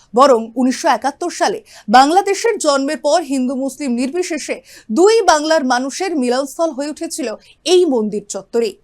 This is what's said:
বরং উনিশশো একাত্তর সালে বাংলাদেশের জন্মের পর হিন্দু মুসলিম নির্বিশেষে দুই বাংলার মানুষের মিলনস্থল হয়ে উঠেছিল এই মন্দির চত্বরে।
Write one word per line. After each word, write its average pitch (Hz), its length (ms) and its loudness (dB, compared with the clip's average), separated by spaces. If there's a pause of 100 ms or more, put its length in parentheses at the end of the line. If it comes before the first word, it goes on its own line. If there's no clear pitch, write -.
(160)
বরং 233 400 4
উনিশশো 262 320 0
একাত্তর 277 420 -2
সালে - 340 -4 (260)
বাংলাদেশের 381 680 4
জন্মের 277 400 0
পর 320 240 0
হিন্দু 262 340 -2
মুসলিম 269 360 -6
নির্বিশেষে 277 720 -4 (300)
দুই 415 300 4
বাংলার 320 440 2
মানুষের 269 500 -2
মিলনস্থল 277 560 -2
হয়ে 285 180 -6
উঠেছিল 285 460 -8 (280)
এই 359 220 4
মন্দির 214 400 -2
চত্বরে। 202 480 -4 (100)